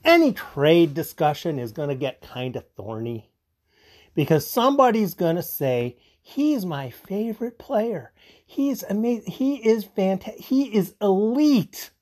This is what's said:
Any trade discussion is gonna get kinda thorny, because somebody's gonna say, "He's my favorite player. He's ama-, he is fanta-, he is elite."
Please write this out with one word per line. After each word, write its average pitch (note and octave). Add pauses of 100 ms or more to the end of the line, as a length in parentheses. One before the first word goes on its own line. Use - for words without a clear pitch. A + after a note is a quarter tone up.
Any E4
trade D#3
discussion D3+
is A#2
gonna C#3+
get C3
kinda B2+
thorny, A2+ (800)
because D3+
somebody's A#3+
gonna E3+
say, B2 (260)
"He's C#4
my C#3
favorite A3+
player. G#3+ (340)
He's C#4
ama-, A3
he C4+ (100)
is A3
fanta-, F#3+
he C4
is F#3
elite." A3 (100)